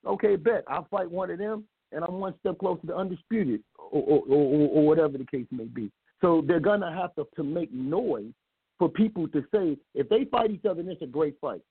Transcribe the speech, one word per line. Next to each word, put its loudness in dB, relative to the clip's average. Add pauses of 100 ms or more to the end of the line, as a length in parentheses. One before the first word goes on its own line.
Okay, 2
bet. 0
I'll -6
fight -4
one -6
of -8
them, -8 (260)
and -6
I'm -6
one -6
step -4
closer -4
to -6
undisputed, -2 (160)
or, -2
or, 4
or, 4
or 4
whatever 4
the -8
case -8
may -8
be. -10 (300)
So 4
they're 2
gonna 0
have -6
to, -6
to -6
make -4
noise -2 (460)
for 2
people 0
to -2 (100)
say, 0 (160)
if -2
they 4
fight 0
each -6
other, 0
and -8
it's -10
a -8
great -2
fight. -6